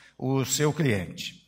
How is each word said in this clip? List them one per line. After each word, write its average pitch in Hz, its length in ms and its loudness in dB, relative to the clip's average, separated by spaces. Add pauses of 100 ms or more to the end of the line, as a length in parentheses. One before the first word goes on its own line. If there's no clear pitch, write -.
(160)
o 131 280 0
seu 147 280 2
cliente. 113 760 -2